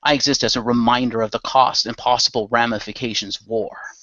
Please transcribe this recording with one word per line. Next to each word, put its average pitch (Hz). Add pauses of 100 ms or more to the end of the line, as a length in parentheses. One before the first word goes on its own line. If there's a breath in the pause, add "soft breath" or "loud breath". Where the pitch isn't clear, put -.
I 147
exist 139
as 117
a 127
reminder 120
of 110
the 117
cost -
and 117
possible 120
ramifications 113
of -
war. 110 (260)